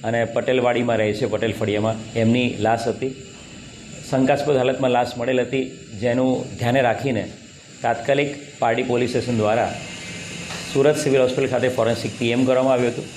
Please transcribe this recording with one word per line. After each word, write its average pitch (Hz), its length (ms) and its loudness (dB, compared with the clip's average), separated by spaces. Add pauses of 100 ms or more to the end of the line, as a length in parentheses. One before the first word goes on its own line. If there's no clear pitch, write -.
અને 117 120 0 (140)
પટેલવાડીમાં 120 680 2
રહે 107 180 2
છે, 123 140 0
પટેલ 107 260 0
ફળિયામાં, 107 420 0 (200)
એમની 120 260 4 (160)
લાશ 113 260 2
હતી. 131 240 -4 (960)
શંકાસ્પદ 139 500 2
હાલતમાં 127 360 2
લાશ 123 240 0
મળેલ 127 240 0
હતી, 131 200 -2 (380)
જેનું 127 320 2 (260)
ધ્યાને 123 280 2
રાખીને 113 360 0 (600)
તાત્કાલિક 139 480 0 (280)
પારડી 120 300 2
પોલીસ 120 240 2
સ્ટેશન 120 280 0
દ્વારા 107 300 2 (1000)
સુરત 147 320 4
સિવિલ 135 200 4
હોસ્પિટલ 127 300 2
ખાતે 123 240 2
ફોરેન્સિક 113 420 0
પીએમ 120 280 2
કરવામાં 131 280 4
આવ્યું 123 180 2
હતું. - 240 -8